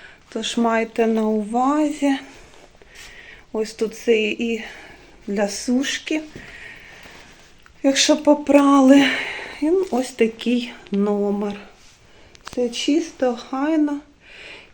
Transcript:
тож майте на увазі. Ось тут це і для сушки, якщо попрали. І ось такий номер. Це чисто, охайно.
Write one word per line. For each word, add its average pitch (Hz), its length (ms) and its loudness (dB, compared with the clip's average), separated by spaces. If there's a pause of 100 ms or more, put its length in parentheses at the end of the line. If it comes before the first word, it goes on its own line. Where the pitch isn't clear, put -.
(320)
тож - 240 -6
майте 226 500 0
на 220 160 0
увазі. 269 920 0 (1400)
Ось 220 200 -4
тут 226 240 -4
це 233 260 2
і 220 420 -4 (640)
для 202 220 -2
сушки, 269 720 -4 (1600)
якщо 269 340 4
попрали. 277 880 6 (580)
І 302 80 2 (200)
ось 254 200 -2
такий 240 600 -2 (180)
номер. 202 600 -2 (1000)
Це 247 140 -2
чисто, 262 600 -2
охайно. 285 720 -2 (720)